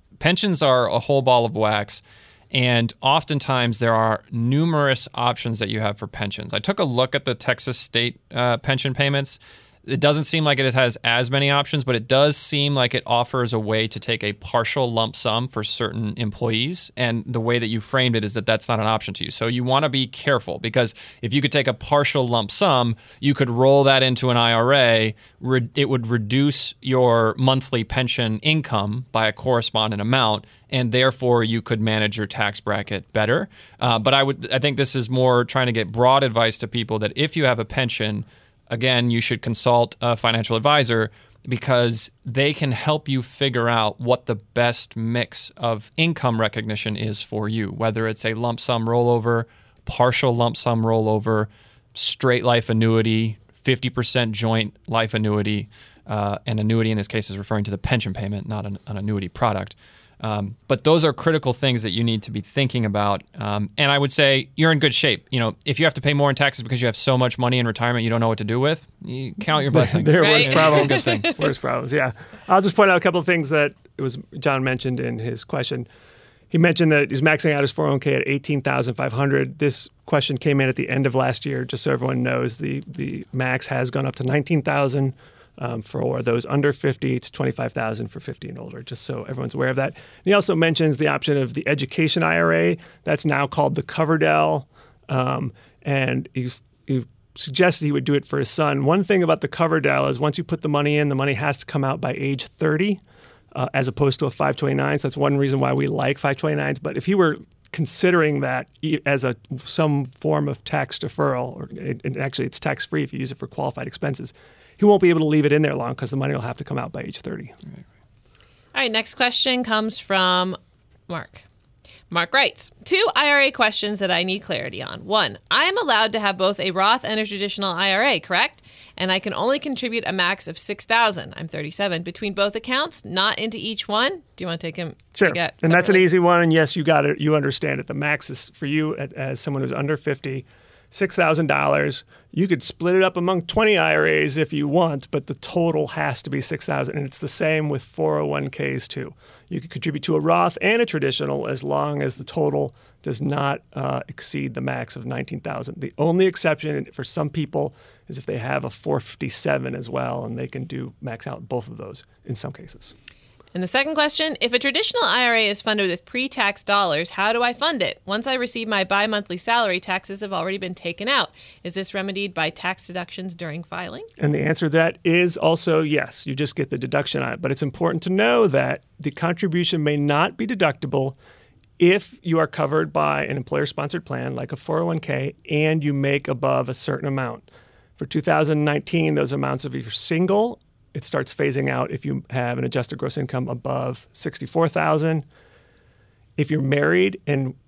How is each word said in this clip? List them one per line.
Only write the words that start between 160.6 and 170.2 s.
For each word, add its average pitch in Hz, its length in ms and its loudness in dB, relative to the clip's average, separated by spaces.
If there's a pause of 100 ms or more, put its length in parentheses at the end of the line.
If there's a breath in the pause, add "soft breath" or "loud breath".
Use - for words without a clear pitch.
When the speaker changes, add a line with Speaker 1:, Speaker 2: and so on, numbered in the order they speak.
Speaker 2:
do 131 340 -12
max 117 260 -12
out 113 220 -12
both 120 180 -6
of 113 120 -16
those - 260 -16 (200)
in 123 120 -8
some 135 160 -6
cases. - 420 -20 (580 loud breath)
Speaker 3:
And 185 120 -4
the - 20 -2
second 277 280 0
question, 302 460 0
if 233 120 0
a 247 80 2
traditional 320 420 0
I 247 240 2
R 233 80 2
A 220 140 2
is 202 120 -2
funded 208 300 0
with 175 140 -4
pre-tax 247 580 -4
dollars, 170 480 0
how 208 220 -2
do 233 100 0
I 240 100 0
fund 277 300 -2
it? - 220 -4
Once 220 240 -4
I 262 60 0
receive 240 340 -4
my 196 160 0
bi-monthly 202 540 -2
salary, 220 420 0
taxes 196 400 -6